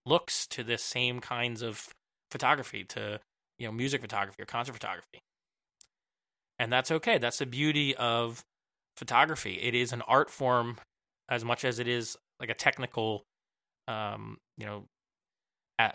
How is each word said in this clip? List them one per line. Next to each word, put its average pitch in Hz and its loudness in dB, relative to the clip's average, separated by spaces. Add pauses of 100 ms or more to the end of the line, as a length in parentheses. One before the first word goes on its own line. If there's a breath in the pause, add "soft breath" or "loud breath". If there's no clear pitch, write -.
looks - 0
to - -6
this 117 -2
same 123 -2
kinds 120 -4
of 113 -8 (380)
photography, 127 2
to, 104 -6 (400)
you 120 -6
know, 107 -6
music 127 0
photography 101 -4
or 101 -12
concert 120 -4
photography. 95 -10 (1400)
And 117 0
that's 127 4
okay. 160 2
That's 120 0
the 139 -2
beauty 143 2
of 117 0 (540)
photography. 123 2
It 120 2
is 120 2
an 117 -4
art 135 6
form 120 2 (500)
as 120 -2
much 120 0
as 120 0
it 120 -2
is, 120 -2 (240)
like, 117 -8
a 110 -2
technical, 113 0 (640)
um, 107 -6 (180)
you 107 -10
know, 104 -10 (920)
a, 113 4